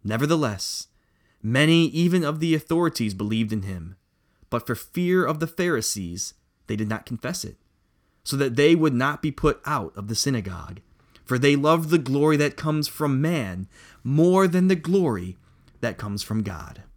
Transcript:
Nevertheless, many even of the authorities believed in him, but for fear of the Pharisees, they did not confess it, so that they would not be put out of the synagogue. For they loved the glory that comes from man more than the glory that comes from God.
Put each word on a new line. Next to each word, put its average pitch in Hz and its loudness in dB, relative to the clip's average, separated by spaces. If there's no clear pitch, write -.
Nevertheless, 120 -2
many 151 4
even 175 2
of 151 -2
the 160 0
authorities 156 -2
believed 107 -2
in 107 -4
him, 92 -10
but 120 -4
for 123 -4
fear 180 0
of 151 -2
the 160 -4
Pharisees, 110 -4
they 107 -4
did 107 -2
not 107 -6
confess - -8
it, - -14
so 135 -4
that 135 0
they 147 6
would 156 2
not 135 -2
be 156 -2
put - -2
out 135 -4
of 101 -10
the 110 -4
synagogue. 95 -4
For 127 -2
they 143 6
loved 156 2
the 170 4
glory 143 2
that 147 0
comes 151 -2
from 139 -2
man 113 -2
more 180 4
than 180 4
the 190 4
glory 151 0
that 117 -4
comes 101 -6
from 110 -4
God. 98 -10